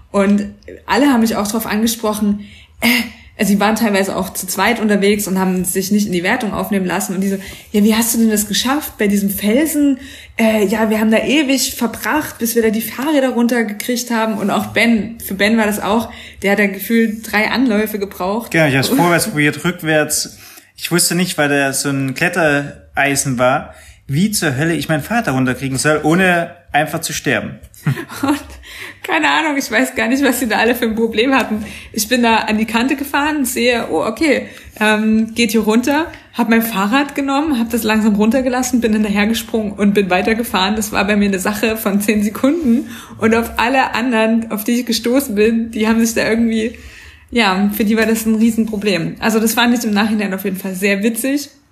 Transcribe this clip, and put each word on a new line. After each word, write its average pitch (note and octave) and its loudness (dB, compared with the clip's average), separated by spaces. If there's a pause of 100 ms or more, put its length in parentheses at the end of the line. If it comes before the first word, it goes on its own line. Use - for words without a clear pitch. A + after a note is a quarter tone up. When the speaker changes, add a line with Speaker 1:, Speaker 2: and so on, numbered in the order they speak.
(120)
Speaker 1:
und G3+ 2 (320)
alle B3 2
haben A#3 4
mich A3+ 2
auch G#3 -2
drauf A3 -4
angesprochen, G#3+ -2 (360)
äh, A#3 2 (520)
also G#3 2
die G3+ 4
waren G#3 4
teilweise G3+ 0
auch F#3+ -4
zu - -8
zweit G#3+ 0
unterwegs G#3 2
und F#3+ 0
haben F#3 0
sich F#3+ -2
nicht G#3 2
in - -4
die F3 -2
Wertung G#3 -2
aufnehmen G3 -2
lassen. F#3 -4
Und F3+ -2
die G3 0
so, G3 -2 (340)
"Ja, G#3 4
wie A3 6
hast A3+ 0
du A#3 0
denn A3+ 4
das G#3 0
geschafft B3+ -2
bei G#3+ 2
diesem G3+ 2
Felsen? C#4 2 (400)
Äh, A3 4
ja, A3 0
wir G#3+ 0
haben A3 2
da A3 4
ewig C4+ 0
verbracht, A#3+ -4
bis A#3 -2
wir A#3 2
da A3 2
die A3 -2
Fahrräder C4+ 0
runtergekriegt A#3 0
haben." A3 0
Und G3+ 0
auch G3+ 0
Ben, A3 0
für - -8
Ben G#3 2
war G#3+ 2
das G#3 -2
auch, A3 -2 (300)
der G3 2
hat G#3 0
da G#3 4
gefühlt G#3+ -2
drei G#3+ 0
Anläufe G#3+ 0
gebraucht. G3 -6
Speaker 2:
Genau, D#3+ 4
ich C3 2
hab's C3 2
vorwärts E3+ 2
probiert, D3 0
rückwärts. D#3 -2 (380)
Ich - -8
wusste F3 0
nicht, F3+ -2
weil D3 2
da C#3 0
so C#3+ -4
ein C3+ -2
Klettereisen C#3+ -2
war, B2+ 0 (320)
wie F3+ 0
zur D#3 -2
Hölle D#3+ 0
ich D3 -6
mein D3+ 0
Fahrrad A3+ -2
da C#3 -2
runterkriegen C3 -2
soll, D3+ 2
ohne E3+ 2 (160)
einfach D3+ 0
zu D#3+ -6
sterben. A2+ -4 (260)
<laughs> - -6
Speaker 1:
Und C#4+ 0 (600)
keine D#4+ 0
Ahnung, D4 0
ich - -6
weiß B3+ 0
gar A3+ -2
nicht, C4+ 0
was C4+ 2
sie C4 -2
da G#3 0
alle A3+ 2
für B3+ -2
ein A3 -2
Problem A3+ 2
hatten. G#3+ 0 (280)
Ich - -4
bin B3 2
da A3+ 4
an G#3+ -2
die A3 0
Kante B3 0
gefahren, D4 -2
sehe, A#3 0
oh, D#3 0
okay, A3+ 0 (320)
ähm, A3 2
geht A#3 0
hier A3 2
runter, B3 2 (260)
hab A#3+ -2
mein A3+ 4
Fahrrad A3+ -2
genommen, C#4 0
hab A3+ -2
das A#3 -2
langsam G#3+ 2
runtergelassen, B3 0
bin A3 2
hinterhergesprungen G#3+ 0
und G3+ 2
bin G3+ 2
weitergefahren. G3+ 0
Das G#3+ -4
war G3+ -2
bei G#3 2
mir G3+ 4
eine G3 0
Sache G#3+ -2
von G3+ 0
zehn G#3+ 2
Sekunden. C4 0 (280)
Und A3 2
auf A3+ 0
alle B3+ 0
anderen, A3+ 0
auf G#3 -6
die A#3+ 0
ich B3 -6
gestoßen A#3+ 0
bin, A3+ 2
die G#3+ 0
haben A3+ 2
sich A3+ 2
da - 0
irgendwie, A3+ 0 (540)
ja, G3+ 2
für A3+ 0
die G#3+ 2
war A3 4
das A3 0
ein A3 2
Riesenproblem. G#3 0
Also A3 0
das A3+ 0
fand A#3+ 2
ich A#3+ -2
im G#3+ 0
Nachhinein G#3 0
auf F#3+ -8
jeden F#3+ -4
Fall F#3+ -6
sehr G3 0
witzig. C4 -2 (220)